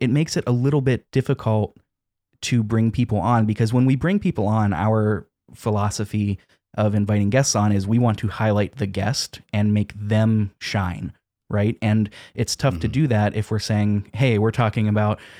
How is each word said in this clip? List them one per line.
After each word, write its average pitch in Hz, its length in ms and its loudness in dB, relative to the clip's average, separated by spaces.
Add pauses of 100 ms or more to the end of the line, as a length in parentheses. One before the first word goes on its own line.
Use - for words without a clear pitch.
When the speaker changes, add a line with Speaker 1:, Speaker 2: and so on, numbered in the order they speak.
Speaker 1:
it - 80 0
makes 151 260 0
it - 100 -2
a 123 60 2
little 135 300 2
bit 127 300 -2
difficult 110 680 0 (640)
to 120 200 0
bring 113 280 2
people 110 280 -2
on, 113 280 2
because 110 260 0
when 127 140 4
we 131 100 2
bring 165 220 0
people 160 280 -2
on, 107 280 2
our 107 520 0 (280)
philosophy 104 840 -2 (380)
of 107 180 0
inviting 104 360 2
guests 131 260 2
on 104 160 2
is 98 140 0
we 113 120 2
want 117 200 2
to 107 100 -4
highlight 104 480 -2
the 104 100 -2
guest 98 540 -6 (140)
and 104 180 2
make 104 240 0
them 110 640 0
shine, - 560 -6 (340)
right? 104 320 0
And 107 300 2 (240)
it's - 200 -4
tough 101 260 -2
to 113 80 -2
Speaker 2:
Mm-hmm. 110 40 -4
Speaker 1:
do 147 140 0
that 104 280 2
if 107 160 -4
we're 107 100 -2
saying, 104 520 0
"Hey, 117 260 2
we're 113 120 2
talking 110 380 0
about, 107 320 0 (200)